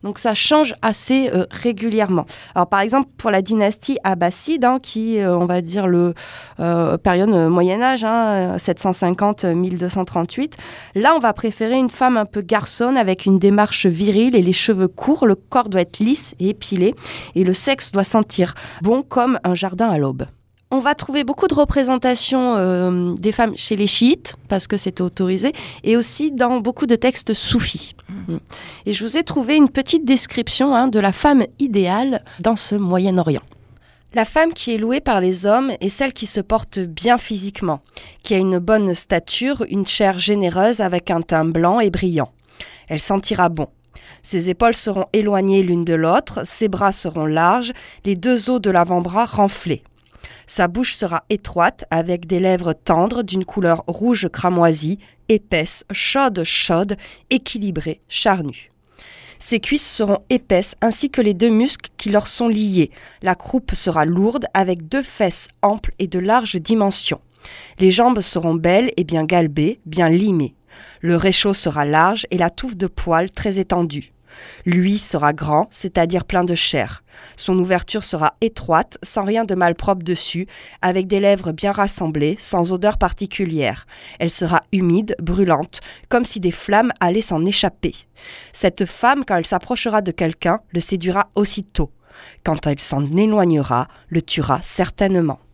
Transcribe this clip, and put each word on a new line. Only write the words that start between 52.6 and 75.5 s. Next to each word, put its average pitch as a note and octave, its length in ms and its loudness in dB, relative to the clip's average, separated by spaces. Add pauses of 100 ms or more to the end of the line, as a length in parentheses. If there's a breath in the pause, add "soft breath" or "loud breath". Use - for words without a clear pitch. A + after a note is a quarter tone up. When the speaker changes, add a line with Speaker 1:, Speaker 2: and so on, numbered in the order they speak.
Speaker 1:
tendres G3+ 500 0
d'une F#3 220 -4
couleur E3+ 420 0
rouge G3+ 400 -2
cramoisi, E3+ 720 0 (300 soft breath)
épaisse, - 640 0
chaude, G#3+ 520 0
chaude, F#3+ 540 0 (320 loud breath)
équilibrée, G3 800 -4
charnue. F3 600 -2 (680 loud breath)
Ses A3+ 220 -2
cuisses - 260 -2
seront G#3 300 0 (120)
épaisses G3+ 520 0
ainsi A3+ 280 0
que C4 120 -2
les G#3 120 4
deux G3+ 160 2
muscles A3+ 480 0
qui - 120 -6
leur G#3 180 2
sont A#3 220 0
liés. G3+ 420 2 (300 loud breath)
La F3+ 140 0
croupe - 400 -4
sera D#3+ 280 0
lourde, G3 500 0
avec F3+ 360 -2
deux C4+ 140 -2
fesses - 440 -4 (140)
amples G#3 380 0
et G3+ 80 -2
de F3+ 120 -4
larges G#3 380 0
dimensions. G3 640 0 (580 loud breath)
Les F#3+ 120 6
jambes A#3+ 280 4
seront E3+ 360 -2
belles F3+ 420 2
et F3 80 -2
bien D#3+ 180 -2
galbées, D#3 640 0
bien E3 240 2
limées. F3 460 2 (440 loud breath)
Le E3+ 160 0
réchaud F#3 380 2
sera D3 320 -2
large E3+ 440 2
et F3+ 80 -4
la E3+ 120 2
touffe A#3+ 260 -10
de F#3 120 -4
poils F3 440 -2
très G3 260 -4
étendue. E3+ 540 -2 (540 loud breath)
Lui F3+ 320 2
sera D3 360 0
grand, D3+ 380 0